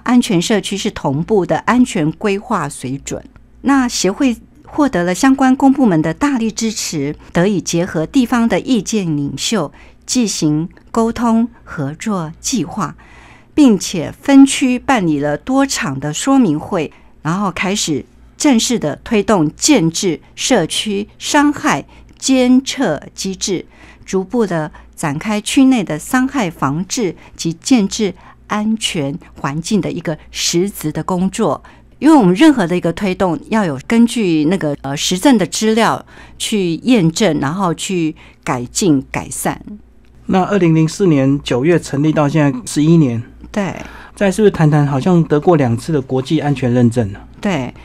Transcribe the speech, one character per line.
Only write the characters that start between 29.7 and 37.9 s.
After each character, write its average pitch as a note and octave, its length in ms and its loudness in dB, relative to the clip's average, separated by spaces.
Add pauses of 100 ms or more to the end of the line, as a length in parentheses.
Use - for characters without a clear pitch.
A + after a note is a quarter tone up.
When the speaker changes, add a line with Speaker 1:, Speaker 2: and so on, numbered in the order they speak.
Speaker 1:
的 D3+ 100 -4
一 D3+ 80 -8
个 D#3 180 -6 (120)
实 F3+ 400 -2
质 D#3 220 -8
的 D#3 120 -6
工 F#3 260 -2
作。 F#3+ 340 -2 (360)
因 C4 80 2
为 D#4+ 80 8
我 C4+ 60 8
们 F3+ 140 6
任 D4 180 6
何 G#3+ 140 0
的 F3+ 100 -2
一 - 20 0
个 E3+ 140 -2
推 F#3+ 220 -2
动， F3+ 240 0 (100)
要 G#3+ 160 0
有 C#3+ 220 -4
根 A#3 180 4
据 F3 400 0
那 F#3 120 2
个， D3+ 260 -4
呃， C#3 120 -6
实 F3+ 220 -2
证 B3 180 6
的 F#3+ 120 2
资 A3 260 -2
料 G#3 320 0 (320)
去 F3+ 460 -2
验 G3+ 280 4
证， E3 280 0
然 C#3+ 120 -4
后 F3+ 220 -2
去 E3 420 -4 (280)